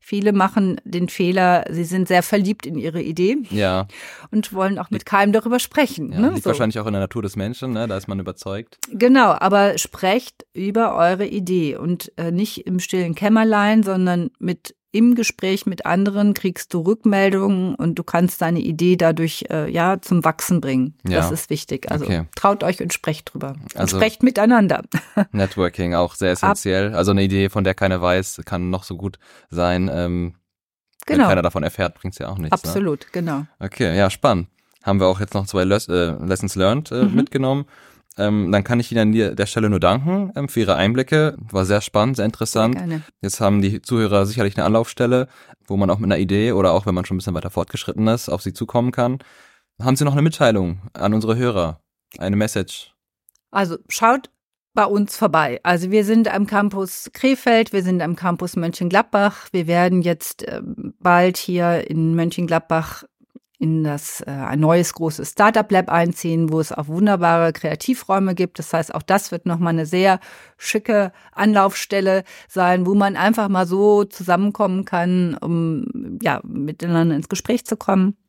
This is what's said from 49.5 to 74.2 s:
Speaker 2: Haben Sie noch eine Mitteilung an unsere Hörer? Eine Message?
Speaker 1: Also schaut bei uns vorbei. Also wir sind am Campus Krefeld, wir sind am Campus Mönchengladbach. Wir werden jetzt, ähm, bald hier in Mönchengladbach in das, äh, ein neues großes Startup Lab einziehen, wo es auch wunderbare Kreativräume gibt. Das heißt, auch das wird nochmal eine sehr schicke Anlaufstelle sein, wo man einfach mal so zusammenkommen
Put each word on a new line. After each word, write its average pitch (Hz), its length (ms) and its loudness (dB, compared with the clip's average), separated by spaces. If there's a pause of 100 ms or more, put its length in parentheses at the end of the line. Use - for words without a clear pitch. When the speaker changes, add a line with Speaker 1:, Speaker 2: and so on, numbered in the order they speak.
Speaker 2:
Haben 127 140 2
Sie 151 100 0
noch 143 80 2
eine 147 80 2
Mitteilung 107 580 2 (140)
an 101 180 0
unsere 110 240 0
Hörer? 98 460 -2 (340)
Eine 98 200 -2
Message? - 580 -4 (560)
Speaker 1:
Also 185 260 -2 (140)
schaut 247 400 0 (420)
bei 208 140 2
uns 202 320 0
vorbei. 156 440 0
Also 180 280 -2
wir 208 160 2
sind 220 260 2
am 208 140 -2
Campus 202 640 -4
Krefeld, 240 600 2
wir 190 80 0
sind 180 180 0
am 165 160 -2
Campus 175 400 -4
Mönchengladbach. 190 960 0
Wir 175 140 -2
werden 175 340 4
jetzt, 170 480 -4
ähm, - 520 -10
bald 180 360 4
hier 175 540 -2
in 160 240 0
Mönchengladbach 165 880 -2 (540)
in 160 260 0
das, 147 360 -6
äh, - 100 -12
ein 139 300 -4
neues 170 320 4
großes 156 380 -6
Startup 214 420 4
Lab 185 160 4
einziehen, 165 640 0
wo 160 80 0
es 156 120 -4
auch 147 160 -8
wunderbare 170 640 2
Kreativräume 190 800 -2
gibt. 180 240 -4
Das - 160 -10
heißt, - 200 -2
auch 147 80 -4
das - 300 0
wird 175 140 -8
nochmal 170 260 0
eine 160 140 0
sehr 185 340 2 (380)
schicke 208 520 -2 (220)
Anlaufstelle 196 920 0 (240)
sein, 180 360 2
wo 190 100 0
man 196 220 2
einfach 202 320 0
mal 185 180 0
so 202 380 4
zusammenkommen 190 800 -2